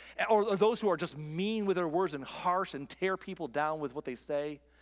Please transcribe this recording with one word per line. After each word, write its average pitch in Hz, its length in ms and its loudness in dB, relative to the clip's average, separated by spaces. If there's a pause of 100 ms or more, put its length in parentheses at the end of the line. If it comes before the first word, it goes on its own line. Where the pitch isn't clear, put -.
(320)
or, 214 120 8
or 208 120 2
those 214 260 4
who 214 80 2
are 170 80 4
just 165 180 -4
mean 185 520 -2
with 190 80 4
their 175 120 2
words 160 280 0
and 135 80 -6
harsh 180 500 0
and 139 160 -6
tear 190 280 -2
people 180 300 -8
down 151 320 0
with 139 140 -4
what 147 120 -8
they 123 100 -6
say. 147 460 -4 (200)